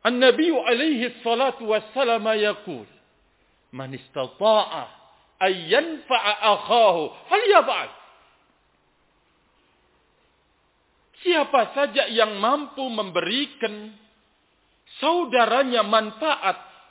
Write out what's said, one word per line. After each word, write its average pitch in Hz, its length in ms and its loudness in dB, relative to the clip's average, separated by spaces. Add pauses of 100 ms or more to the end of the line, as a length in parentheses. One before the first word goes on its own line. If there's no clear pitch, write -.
An-Nabi 247 480 4
alaihi 240 720 -2
salatu 233 480 -2
wassalam 220 640 -2
yaqul, 185 520 -4 (840)
"Man 131 240 -12
istata'a 165 880 -2 (560)
ay 185 320 0
yanfa'a 254 640 0 (260)
akhahu 202 440 2 (280)
falyaf'al." 294 580 4 (3250)
Siapa 294 480 2
saja 247 400 -2
yang 220 240 0
mampu 269 560 -2
memberikan 208 1040 -6 (1040)
saudaranya 254 880 0
manfaat 214 720 -2 (320)